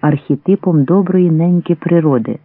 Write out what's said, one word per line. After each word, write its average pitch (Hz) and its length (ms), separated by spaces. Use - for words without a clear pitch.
архетипом 151 840
доброї 180 460
неньки 170 440
природи. 156 720